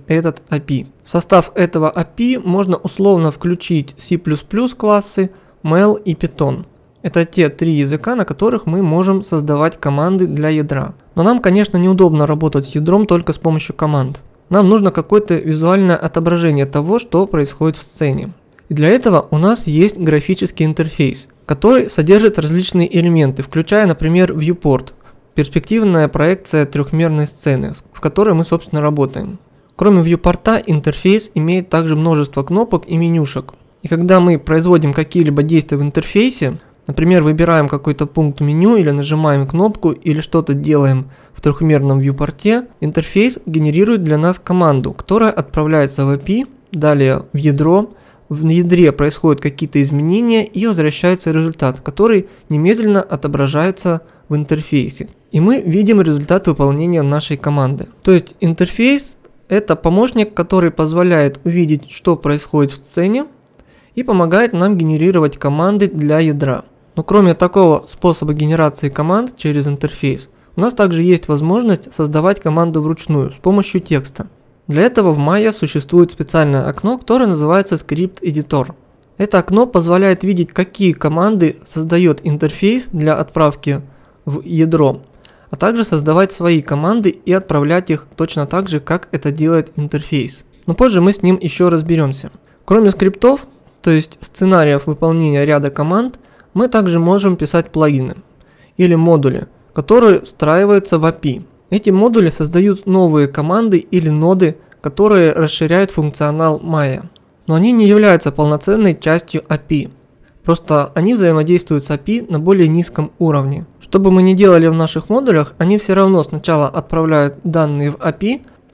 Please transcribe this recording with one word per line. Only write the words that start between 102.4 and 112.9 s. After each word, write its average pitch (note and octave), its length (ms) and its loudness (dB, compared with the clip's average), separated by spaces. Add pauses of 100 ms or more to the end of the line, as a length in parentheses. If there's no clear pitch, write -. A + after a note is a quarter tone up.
новые E3 440 2
команды F3+ 480 0
или E3 320 -2
ноды, D#3+ 480 2 (240)
которые F3+ 500 2
расширяют E3 600 0
функционал D3+ 680 -2
Maya. D3 440 -4 (420)
Но D#3+ 80 -2
они F#3+ 180 2
не A3+ 160 4
являются G3+ 440 4
полноценной D#3 680 0
частью D#3+ 480 -2
апи. D3+ 420 -4 (540)
Просто D3+ 500 0
они F3+ 200 0
взаимодействуют E3 720 0
с - 60 -8
апи G#3 360 -4
на D#3+ 120 -4
более F3+ 280 2
низком D#3 520 -2